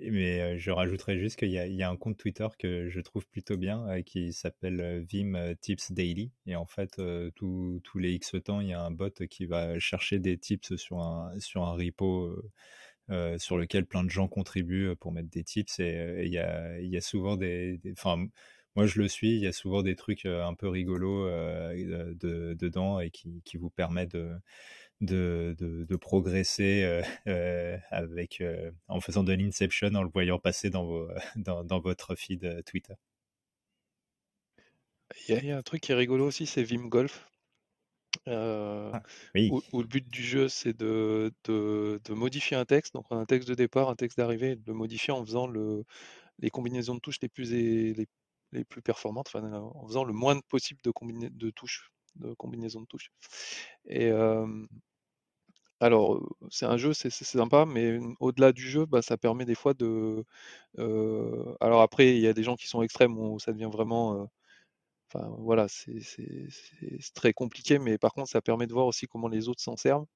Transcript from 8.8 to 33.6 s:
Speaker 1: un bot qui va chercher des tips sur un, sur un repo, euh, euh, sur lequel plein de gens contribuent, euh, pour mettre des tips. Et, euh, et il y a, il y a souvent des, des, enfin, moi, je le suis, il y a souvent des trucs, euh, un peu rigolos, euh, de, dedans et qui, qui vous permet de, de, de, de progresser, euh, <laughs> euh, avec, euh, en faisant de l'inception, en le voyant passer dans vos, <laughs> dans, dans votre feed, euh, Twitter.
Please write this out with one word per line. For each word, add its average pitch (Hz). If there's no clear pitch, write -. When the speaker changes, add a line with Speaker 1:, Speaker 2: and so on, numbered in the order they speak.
Speaker 1:
un 85
bot 95
qui -
va 85
chercher -
des 90
tips -
sur 87
un, 82
sur 92
un 87
repo, 90
euh, 90
euh, 85
sur 90
lequel 90
plein 90
de 90
gens 92
contribuent, 95
euh, 87
pour 85
mettre 82
des 85
tips. -
Et, 85
euh, 87
et 90
il 87
y 85
a, 85
il 92
y 90
a 85
souvent 98
des, 90
des, 87
enfin, 90
moi, 104
je 98
le 101
suis, 110
il 110
y 98
a 87
souvent 98
des 92
trucs, -
euh, 87
un 87
peu 98
rigolos, 92
euh, 85
de, 85
dedans 92
et 85
qui, 85
qui -
vous 85
permet 87
de, 85
de, 87
de, 82
de 92
progresser, 95
euh, 87
<laughs> -
euh, 87
avec, 85
euh, 85
en 92
faisant 95
de 92
l'inception, 98
en 98
le 87
voyant 90
passer 95
dans 92
vos, 82
<laughs> 92
dans, 90
dans 87
votre 90
feed, 92
euh, 85
Twitter. -